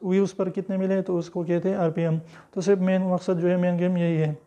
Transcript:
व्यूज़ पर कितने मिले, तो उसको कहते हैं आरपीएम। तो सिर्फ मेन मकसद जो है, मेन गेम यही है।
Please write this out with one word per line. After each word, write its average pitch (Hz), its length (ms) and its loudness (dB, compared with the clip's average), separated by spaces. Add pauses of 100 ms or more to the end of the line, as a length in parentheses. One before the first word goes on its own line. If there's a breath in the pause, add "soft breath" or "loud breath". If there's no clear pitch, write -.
व्यूज़ 190 300 2
पर 190 160 -2
कितने 190 280 -6
मिले, 190 240 0
तो 185 160 -2
उसको 170 260 -6
कहते 175 240 0
हैं 196 80 0
आरपीएम। 165 420 0 (360 loud breath)
तो 196 60 -4
सिर्फ 190 200 2
मेन 185 240 2
मकसद 180 340 0
जो 175 100 2
है, 180 80 2
मेन 180 220 0
गेम 180 200 0
यही 170 180 2
है। 151 200 0 (100)